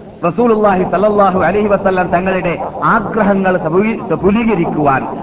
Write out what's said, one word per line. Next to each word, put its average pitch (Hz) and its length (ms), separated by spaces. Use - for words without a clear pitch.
റസൂലുള്ളാഹി 208 560
സല്ലല്ലാഹു 190 560
അലൈഹി 202 280
വസല്ലം 190 400
തങ്ങളുടെ 180 500
ആഗ്രഹങ്ങൾ 190 760
സഫലീ-, 180 420
സഫലീകരിക്കുവാൻ, 165 1000